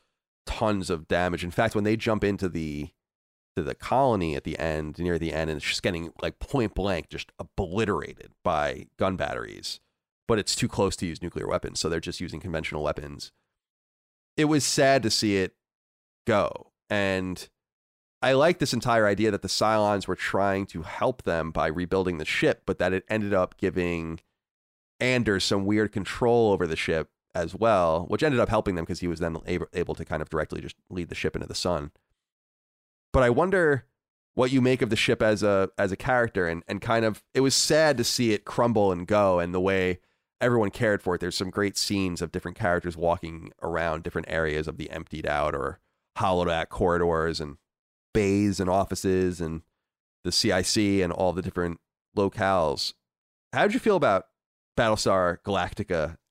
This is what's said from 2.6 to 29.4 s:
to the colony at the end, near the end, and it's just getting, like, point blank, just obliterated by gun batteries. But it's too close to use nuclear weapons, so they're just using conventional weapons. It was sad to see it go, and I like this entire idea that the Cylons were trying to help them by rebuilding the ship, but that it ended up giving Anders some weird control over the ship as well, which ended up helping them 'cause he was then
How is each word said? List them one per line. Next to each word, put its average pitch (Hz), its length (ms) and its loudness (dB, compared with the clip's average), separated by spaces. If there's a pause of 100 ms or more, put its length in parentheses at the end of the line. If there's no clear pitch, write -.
to 90 80 -2
the 65 120 -4
colony 110 600 2
at 67 80 -6
the 76 140 -6
end, 78 400 -4
near 87 220 0
the 80 140 -2
end, 78 180 -2
and 76 60 -4
it's - 100 -8
just - 160 -4
getting, 85 280 -4 (100)
like, 85 180 -6
point 120 340 -2
blank, 92 360 -2
just - 280 -12
obliterated 95 960 -4 (120)
by 73 440 -2 (100)
gun 95 200 0
batteries. 58 600 -8 (480)
But 113 120 2
it's - 160 -4
too 123 120 -2
close 98 280 0
to - 100 -6
use 82 160 -6
nuclear 82 260 -6
weapons, - 320 -4
so - 100 -2
they're 82 100 0
just - 220 -8
using 82 180 -10
conventional 78 440 -6
weapons. 73 480 -8 (1040)
It 151 100 2
was 147 180 2
sad 135 400 4
to 107 80 0
see 104 260 2
it 92 180 0 (680)
go, - 460 0 (180)
and 95 580 -2 (720)
I 131 120 2
like 156 260 4
this 143 140 0
entire 117 340 2
idea 104 240 2
that 98 100 -2
the 95 60 -8
Cylons 104 580 2
were 92 100 -2
trying 98 520 0
to - 160 -10
help 120 400 -4
them 82 280 -2
by 80 160 0
rebuilding 87 500 0
the 78 80 -6
ship, - 400 0
but 92 120 -2
that 90 140 0
it 92 180 -2
ended 104 240 -2
up 92 240 0
giving 85 600 -2 (800)
Anders 117 460 2
some 101 200 0
weird 107 280 2
control 117 580 2
over 90 160 2
the 80 80 -2
ship 80 340 -2 (240)
as 85 220 -4
well, 87 540 2
which 110 120 -2
ended 139 200 2
up 104 80 2
helping 107 260 0
them 82 100 -4
'cause 85 140 -8
he 87 80 -4
was 82 120 -4
then 82 260 -2